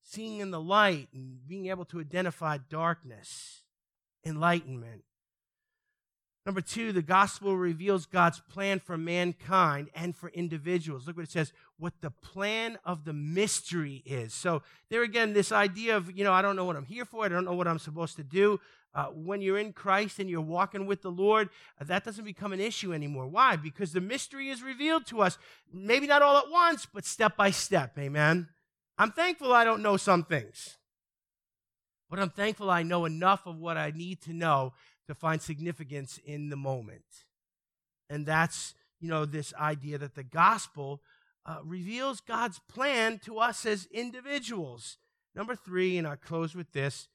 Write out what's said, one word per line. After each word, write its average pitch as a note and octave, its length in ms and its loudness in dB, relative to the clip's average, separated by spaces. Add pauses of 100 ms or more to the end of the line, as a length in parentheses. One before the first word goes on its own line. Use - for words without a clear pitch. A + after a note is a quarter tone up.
Seeing G#3+ 380 -10
in G3 100 -6
the E3 100 -6
light F3+ 520 4
and C3 340 -18
being F#3 200 -10
able F#3 180 -8
to E3+ 160 -10
identify D#3+ 580 -4
darkness. D#3 1040 -6 (640)
Enlightenment. D3+ 800 -2 (1400)
Number G3 180 -4
two, A3+ 280 -4
the F3+ 120 2
gospel F#3+ 540 2
reveals F3+ 500 0
God's F3 340 4
plan G3 400 -2
for E3+ 180 -8
mankind E3+ 960 2
and E3+ 220 -6
for F3 140 -14
individuals. D#3+ 760 -4
Look E3+ 100 -12
what E3+ 100 -8
it - 40 -16
says, D#3+ 220 -2 (240)
"What E3+ 240 -8
the D3 100 -6
plan A3 760 -4
of D#3+ 200 -6
the D#3 80 -8
mystery D3+ 920 -2
is." B2 300 -6
So E3+ 300 -2 (240)
there A#3 160 2
again, A3 280 0
this G#3 200 2
idea G#3 440 2
of, F#3 200 -2
you G3+ 80 -2
know, G3 80 4
"I F#3 100 6
don't G3 140 2
know F#3 80 -2
what E3+ 120 -2
I'm C#3 100 -10
here A#3 180 -10
for. A3 200 -6
I G3 40 0
don't F3+ 160 0
know F3+ 100 -2
what F3 140 0
I'm E3 100 0
supposed D#3 380 -8
to D3+ 80 -12
do." G3 340 4 (340)
Uh, C#3+ 180 -4
when F3 300 -6
you're G3 180 2
in G#3 140 -4
Christ G3 460 0
and F#3+ 100 -4
you're E3+ 120 -2
walking F#3+ 460 -2
with G3 160 -2
the F#3 100 -8
Lord, G#3 380 4 (280)
uh, C#3+ 60 -10
that F3+ 180 -2
doesn't A3 220 -12
become G3+ 280 -8
an F#3 60 -4
issue G3+ 340 -4
anymore. C#3+ 360 -6
Why? A3+ 260 6
Because D#3 380 -6
the F3+ 80 0
mystery C4+ 480 -6
is B3+ 120 -8
revealed C4+ 460 0
to A3+ 140 -4
us, F#3 180 4 (320)
maybe A#3 380 0
not C#4+ 140 8
all C#4+ 160 10
at C#4+ 120 2
once, E4+ 360 4
but - 180 -12
step - 320 2
by G3+ 160 6
step. D3+ 440 0
Amen? D3+ 520 4 (500)
I'm G#3+ 140 4
thankful D#4+ 420 2
I A#3 100 10
don't A3+ 160 4
know G3+ 160 4
some F3+ 280 4
things, - 520 -6 (1300)
but E3+ 80 -6
I'm F#3+ 100 0
thankful G3+ 400 -2
I F3 140 4
know E3+ 240 0
enough F3+ 400 2
of E3+ 100 -10
what E3 220 -4
I D3+ 140 -4
need F3 300 -10
to E3 120 -12
know D3 400 2 (320)
to D3 80 -12
find D#3+ 260 -2
significance D3 800 -10
in D3 320 -10
the C#3+ 60 -8
moment. C3 680 -8 (840)
And D3 160 -6
that's, D#3+ 480 0 (240)
you E3 100 -10
know, D#3 160 0
this D3 300 -8
idea D3 420 -4
that C#3 200 -10
the C#3+ 60 -14
gospel, D3 800 0 (440)
uh, D#3+ 180 -12
reveals G#3 560 -6
God's A3+ 380 -4
plan A#3 600 -2
to A3 180 -12
us A#3 260 0
as G#3 220 -2
individuals. A#3 1120 -8 (360)
Number A3 220 -8
three, F3+ 400 0
and E3 100 0
I'll D3 120 -6
close E3 360 -4
with F3 180 -12
this C#3 420 -4